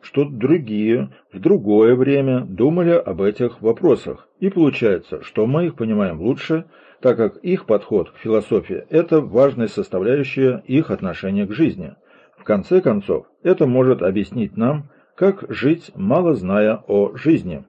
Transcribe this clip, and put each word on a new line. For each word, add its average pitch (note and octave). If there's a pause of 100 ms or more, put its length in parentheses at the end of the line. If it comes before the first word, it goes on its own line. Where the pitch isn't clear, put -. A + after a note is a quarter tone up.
что C#3+
другие B2 (220)
в F#2+
другое A2
время C3+
думали D#3
об G2
этих A#2
вопросах, A2+ (120)
и F#3+
получается, A#2
что -
мы D#3
их D#3
понимаем G#2
лучше, C#3+ (340)
так A#2+
как G#2+
их -
подход G2+
к -
философии — G#2
это E3
важная A#2+
составляющая B2+
их C#3
отношения F#2+
к G2+
жизни. G#2+ (420)
В -
конце G#2+
концов, G#2 (160)
это E3+
может B2+
объяснить G2
нам, C#3+ (240)
как F#3+
жить, C#3+
мало D3
зная G#2
о G2+
жизни. D3